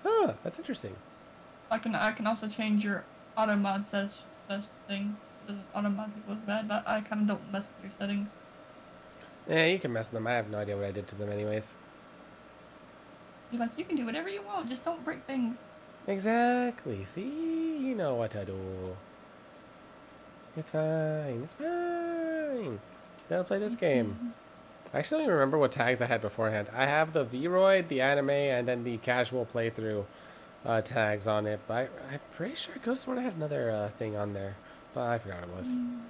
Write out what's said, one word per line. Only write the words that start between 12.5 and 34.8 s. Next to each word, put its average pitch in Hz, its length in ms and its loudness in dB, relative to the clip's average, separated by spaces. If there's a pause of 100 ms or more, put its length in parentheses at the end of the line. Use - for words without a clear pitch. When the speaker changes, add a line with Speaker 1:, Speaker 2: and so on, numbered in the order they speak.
Speaker 2:
You're 240 100 -4
like, 233 160 -2
"You 330 80 -6
can 349 100 -2
do 247 100 0
whatever 302 240 -4
you 403 120 -6
want, 392 280 -4
just 247 160 -8
don't 330 200 -4
break 311 200 -6
things." 247 300 -2 (520)
Speaker 1:
Exactly. 226 1000 2
See? 320 720 -2
You 262 180 0
know 156 200 0
what 113 160 0
to 101 140 -4
do. 92 500 -6 (1600)
It's 160 140 -8
fine. 156 720 0
It's 160 100 -10
fine. 320 1300 -2 (500)
Gotta 180 140 2
play 196 160 0
this 214 160 -2
game. 127 320 4 (100)
Speaker 2:
Mm-hmm. 240 100 -6 (680)
Speaker 1:
I - 60 2
actually 294 200 0
don't 320 60 0
even 214 100 4
remember 139 220 6
what 135 140 6
tags 123 300 2
I 120 40 4
had 120 160 2
beforehand. 110 540 0
I 131 100 4
have 156 280 4
the 147 120 4
Vroid, 175 640 4
the 131 120 2
anime, 139 300 4
and 135 360 4
then 123 160 0
the 120 140 -2
casual 123 560 2
playthrough, 110 520 0 (600)
uh, 113 160 4
tags 107 460 2
on 107 180 4
it. 107 220 0
But 107 60 -4
I, 120 80 2 (320)
I'm 143 60 -6 (140)
pretty 226 220 -6
sure - 180 -8 (100)
Ghost 262 200 -2
Sworn 262 140 -2
had 254 180 -2
another, 147 340 0
uh, 107 200 0
thing 107 260 -4
on 104 180 -2
there. 98 220 -6 (380)